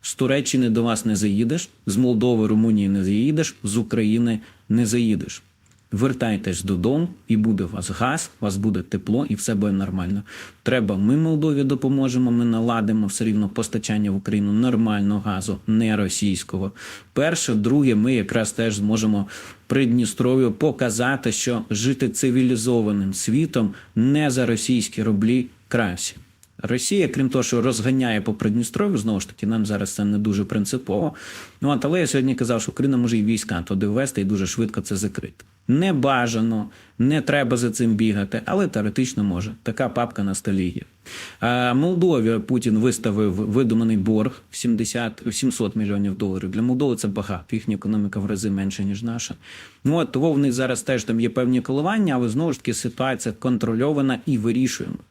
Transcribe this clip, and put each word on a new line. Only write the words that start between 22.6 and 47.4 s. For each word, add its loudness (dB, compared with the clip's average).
світом 0
не 4
за 2
російські 0
рублі 2
краще. -2
Росія, 0
крім 0
того, 0
що 0
розганяє 0
по -2
Придністров'ю, 0
знову 0
ж -8
таки, -6
нам 0
зараз -2
це -2
не 0
дуже 0
принципово. -2
Ну, 0
от, 0
але 2
я 2
сьогодні 0
казав, 0
що -6
Україна 0
може 2
і 2
війська 0
туди -2
ввести 0
і 0
дуже 0
швидко -2
це -6
закрити. -6
Не 4
бажано, 0
не 4
треба 2
за 0
цим 2
бігати, 0
але 0
теоретично -2
може. -2
Така -2
папка -4
на -2
столі -2
є. -6
А, 0
Молдові 2
Путін 0
виставив 2
видуманий 2
борг 0
в -12
сімдесят, -4
в -4
сімсот -2
мільйонів -2
доларів. -2
Для -2
Молдови 2
це -4
багато, -6